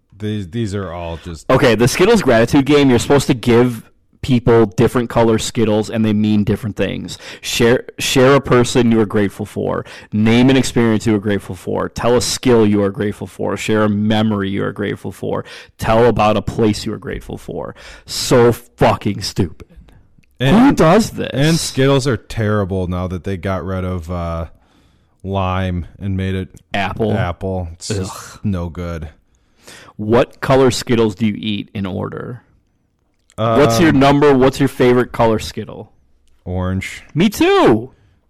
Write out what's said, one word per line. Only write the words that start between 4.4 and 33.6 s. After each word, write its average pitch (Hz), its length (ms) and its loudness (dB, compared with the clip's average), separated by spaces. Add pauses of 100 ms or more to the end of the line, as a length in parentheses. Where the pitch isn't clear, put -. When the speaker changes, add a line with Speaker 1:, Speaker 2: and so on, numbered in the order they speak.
Speaker 2:
different 113 440 0
color 113 280 2
Skittles, 107 520 -2
and 110 140 -2
they 110 80 2
mean 107 320 2
different 101 320 -2
things. 92 420 -6 (220)
Share, 123 460 0 (140)
share 135 360 4
a 139 60 2
person 120 500 2
you 113 80 4
are 110 60 4
grateful 101 400 -2
for. 98 400 -6 (260)
Name 113 380 4
an 135 80 4
experience 117 480 0
you 110 100 2
are 104 40 0
grateful 101 360 -4
for. 90 320 -6
Tell 120 300 0
a 117 40 2
skill 117 460 2
you 104 160 2
are 98 60 0
grateful 101 380 -6
for. 98 280 -8
Share 107 280 -2
a 107 60 2
memory 107 600 0
you 101 160 -4
are 101 80 -6
grateful 104 380 -8
for. 104 340 -8 (320)
Tell 113 300 2
about 107 280 2
a 101 60 -2
place - 440 -2
you 107 80 -8
are 101 40 -10
grateful 104 400 -12
for. - 380 -12 (300)
So 120 460 2
fucking 107 680 -2
stupid. - 460 -6 (720)
Speaker 1:
And 139 180 4
Speaker 2:
Who 262 160 6
does 190 380 4
this? - 200 -8
Speaker 1:
And 156 240 0
Skittles 135 500 0
are 123 120 0
terrible 101 680 -4
now 90 200 -4
that 87 160 -8
they 98 140 -6
got 92 260 -6
rid 92 220 -6
of, 90 260 -8
uh, 85 380 -6 (720)
lime 92 640 -4 (140)
and 98 180 -6
made 95 180 -4
it - 240 -10 (140)
Speaker 2:
Apple. 107 400 -4
Speaker 1:
apple. 92 600 -6
It's - 160 -18
just 95 220 -6 (240)
Speaker 2:
Ugh. - 80 -20
Speaker 1:
no 87 260 -4
good. 82 400 -12 (840)
Speaker 2:
What 113 460 -2
color 131 300 4
Skittles 113 440 0
do 113 120 -2
you 104 100 -2
eat 104 360 -8
in 98 120 -6
order? 101 580 -10 (920)
What's 117 440 2